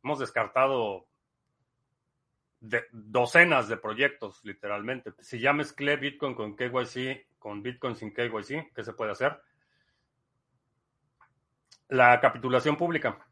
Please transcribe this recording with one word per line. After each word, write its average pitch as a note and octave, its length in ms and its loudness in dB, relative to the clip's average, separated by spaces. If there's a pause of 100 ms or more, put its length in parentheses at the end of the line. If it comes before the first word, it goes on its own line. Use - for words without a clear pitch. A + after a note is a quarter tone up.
Hemos C#3 140 -4
descartado A#2+ 880 0 (1500)
de-, A2+ 320 -4
docenas B2 760 4
de A2 100 -4
proyectos, A2+ 680 -4
literalmente. G#2 760 -8
Si - 200 -12
ya C3 140 2
mezclé D3 440 -2
Bitcoin C#3 360 -6
con G#2+ 220 -8
K B2+ 100 -4
Y B2 220 -2
C, C3 400 -8 (100)
con G#2 240 -12
Bitcoin B2 340 -8
sin A2 140 -12
K A#2+ 160 -4
Y A2 180 -6
C, D3+ 300 -10
¿qué A2 100 -12
se A2 100 -12
puede A2 180 -6
hacer? B2+ 280 -4 (2500)
La B2 300 8
capitulación B2+ 560 2
pública. D#3 560 -4